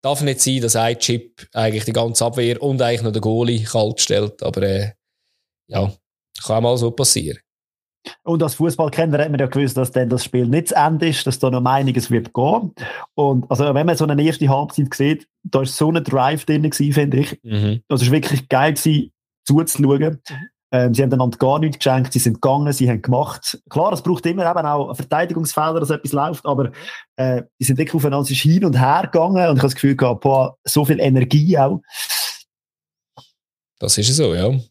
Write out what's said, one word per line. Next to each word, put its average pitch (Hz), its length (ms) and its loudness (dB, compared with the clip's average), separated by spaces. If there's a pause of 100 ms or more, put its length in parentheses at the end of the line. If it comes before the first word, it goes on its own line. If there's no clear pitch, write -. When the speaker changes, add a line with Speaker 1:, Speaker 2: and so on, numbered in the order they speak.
Speaker 1:
darf 139 200 -2
nicht 139 200 -2
sein, 135 200 0
dass 113 140 0
ein 117 240 0
Chip - 540 -6
eigentlich 110 320 -2
die 113 80 -4
ganze 117 320 0
Abwehr 120 360 -2
und 135 200 -2
eigentlich 120 200 0
noch 113 100 -2
der 107 100 -4
Goalie 113 420 0
kalt 110 380 -2
stellt. 104 420 -4
Aber, - 180 -4
äh, 98 300 -2 (760)
ja, 98 240 -4 (540)
kann 110 120 -2
auch 113 40 0
mal 120 160 2
so 117 140 -2
passieren. 117 480 -2 (840)
Speaker 2:
Und 165 200 -2
als 151 100 -2
Fußballkenner 160 640 0
hat 151 140 0
man 139 80 -2
ja 135 80 0
gewusst, 135 300 -2
dass 131 140 -2
dann 127 180 0
das 123 140 -2
Spiel 127 220 0
nicht 151 220 0
zu - 80 -2
Ende 156 320 2
ist, 151 180 -2
dass 131 140 -2
da 131 100 2
noch 123 160 0
einiges 127 460 0
wird 117 240 -2
gehen. 165 360 0 (440)
Und 135 340 0
also, 135 240 0
wenn 147 140 2
man 165 100 2
so 156 80 0
eine 143 180 0
erste 156 240 0
Halbzeit 139 460 0
sieht, 147 340 -2 (140)
da 135 220 -2
ist 131 120 -6
so 156 160 2
ein 165 120 0
Drive 139 420 0
drin 151 240 2
gewesen, 147 240 0
finde 143 280 2
ich. - 220 -6
Speaker 1:
Mhm. 107 440 -2
Speaker 2:
Das 123 160 0
ist 120 80 4
wirklich 151 360 0
geil 143 280 2
gewesen, 151 360 0 (360)
zuzuschauen. 147 840 2
Speaker 1:
Mhm. 143 60 -12 (400)
Speaker 2:
Ähm, 123 180 4
sie 135 100 2
haben 131 100 2
einander 127 240 0
gar 139 220 2
nichts 156 180 -2
geschenkt, 131 360 0
sie 123 60 0
sind 113 220 0
gegangen, 143 320 2
sie 127 160 2
haben 113 120 -2
gemacht. - 680 -4
Klar, 185 240 0
es 143 80 -6
braucht - 240 -2
immer 175 240 0
eben 170 160 0
auch 147 300 -2
Verteidigungsfehler, 160 840 -2
dass 147 100 -2
etwas 147 220 -2
läuft, 143 340 -4
aber, 131 260 -2 (460)
Speaker 1:
Ja. 131 200 0
Speaker 2:
äh, 117 60 -6 (160)
die 135 40 -4
sind 131 140 0
wirklich 160 180 -4
aufeinander, 143 300 0
es 139 60 -6
ist 131 100 -2
hin 180 240 4
und 139 140 2
her 143 240 4
gegangen 175 320 2 (140)
und 143 60 4
ich 127 60 4
habe 139 60 4
das 131 80 0
Gefühl 139 200 2
gehabt, 123 260 0
boah, 135 440 2
so - 180 2
viel 143 160 2
Energie 139 580 4
auch. 139 240 0 (2000)
Speaker 1:
Das 104 180 -2
ist 117 180 0
so, 131 180 2
ja. 92 180 0 (200)